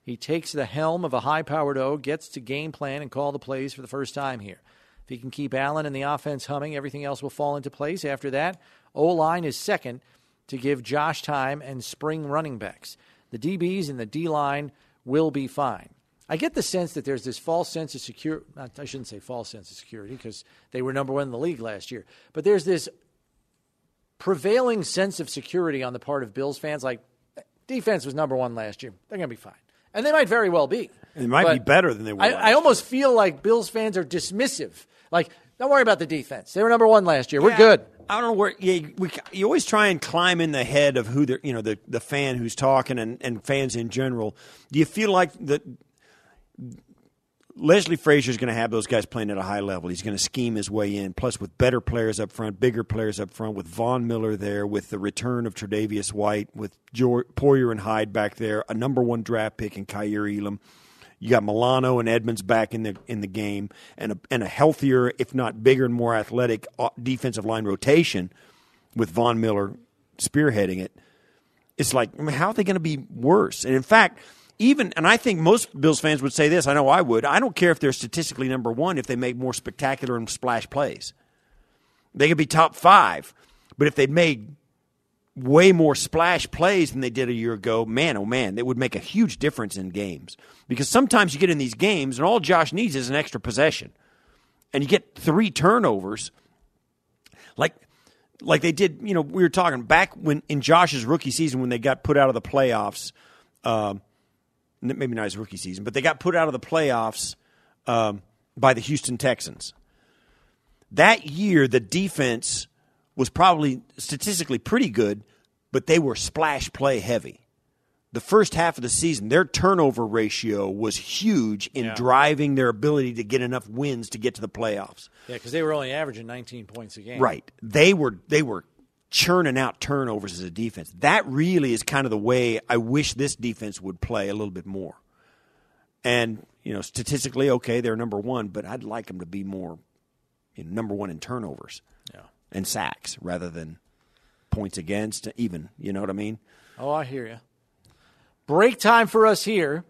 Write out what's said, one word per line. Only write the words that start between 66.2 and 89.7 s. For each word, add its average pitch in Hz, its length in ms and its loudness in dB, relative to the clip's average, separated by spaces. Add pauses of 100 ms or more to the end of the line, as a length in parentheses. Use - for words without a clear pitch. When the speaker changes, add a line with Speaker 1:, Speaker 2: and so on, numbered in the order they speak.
Speaker 2:
uh, 120 120 -2 (120)
defensive 120 440 -4
line 110 200 -4
rotation 104 640 2 (640)
with 113 140 0
Von 117 320 2
Miller 101 320 0 (440)
spearheading 104 640 0
it. 92 180 -12 (800)
It's 131 160 -2
like, 123 240 2
I - 40 -10
mean, 151 160 -4
how 170 120 2
are 226 40 -4
they 220 100 0
gonna 185 160 0
be 156 200 -4 (140)
worse? 143 520 2
And 131 100 2
in 135 60 4
fact, 208 380 4 (420)
even, 254 360 4
and 165 100 2
I 220 80 6
think 214 240 -2
most 165 400 2
Bills 151 220 4
fans 151 200 0
would 131 120 -2
say 151 160 4
this, 160 180 2
I 139 60 2
know 139 160 4
I 170 120 6
would, 117 220 2
I 143 160 4
don't 214 160 -2
care 175 160 4
if 156 80 0
they're 135 140 2
statistically 131 560 -6
number 123 220 -4
one 156 260 -2
if 123 100 -4
they 127 80 -2
make 123 220 -4
more 127 160 -4
spectacular 131 640 -4
and 113 120 -8
splash 120 400 -4
plays. - 440 -6 (1000)
They 143 140 4
could 160 100 4
be 151 80 2
top - 300 4
five, 120 580 6 (440)
but 147 100 4
if - 80 0
they 139 120 4
made 143 480 0 (760)
way 160 380 8
more 160 240 6
splash 165 560 0
plays 170 400 2
than 127 80 -6
they 127 100 -2
did 120 200 -2
a 123 40 -2
year 117 200 -2
ago, 110 320 0
man, 123 320 0
oh 101 80 -4
man, 113 320 -2
it 120 80 -4
would 123 120 -2
make 127 200 -2
a - 20 -4
huge 185 400 0
difference 120 380 -4